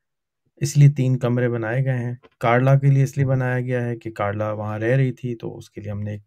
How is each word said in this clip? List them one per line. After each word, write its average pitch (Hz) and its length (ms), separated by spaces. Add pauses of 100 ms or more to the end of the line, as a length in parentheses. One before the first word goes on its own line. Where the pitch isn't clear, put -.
(600)
इसलिए 143 280
तीन 131 260
कमरे 123 340
बनाए 117 340
गए 131 80
हैं। 123 280 (220)
Carla 127 340
के 139 160
लिए 135 120
इसलिए 135 240
बनाया 127 320
गया 123 220
है 120 140
कि 117 160
Carla 107 420
वहाँ 107 260
रह 117 160
रही 131 160
थी, 120 240
तो 113 140
उसके 107 320
लिए 104 100
हमने 104 240
एक 104 120